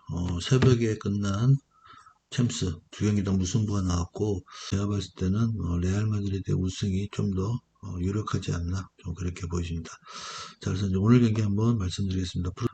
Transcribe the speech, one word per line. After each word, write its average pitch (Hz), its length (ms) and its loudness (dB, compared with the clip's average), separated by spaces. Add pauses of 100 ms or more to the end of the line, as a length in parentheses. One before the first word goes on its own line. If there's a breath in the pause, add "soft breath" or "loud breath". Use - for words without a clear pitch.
(120)
어, 87 280 -2
새벽에 117 600 4
끝난 101 580 2 (720 loud breath)
챔스 95 460 -2 (160)
두 - 140 -2
경기 104 180 2
다 98 80 0
무승부가 101 500 0
나왔고, 92 600 -2 (280 loud breath)
제가 101 180 0
봤을 101 300 -2
때는, 92 220 2 (200)
어, 87 200 -2
레알 95 260 0
마드리드의 98 500 -2
우승이 95 560 -2
좀 104 220 -2
더, 95 200 -2 (280)
어, 98 200 -8
유력하지 98 520 -2
않나, 90 340 -4 (160)
좀 85 120 -6
그렇게 90 320 -6
보여집니다. 82 420 -4 (720 loud breath)
자, - 80 -2
그래서 95 180 0
이제 92 100 0
오늘 117 240 8
경기 110 200 4
한번 107 380 2
말씀드리겠습니다. 92 760 -2
프로-, 117 180 -4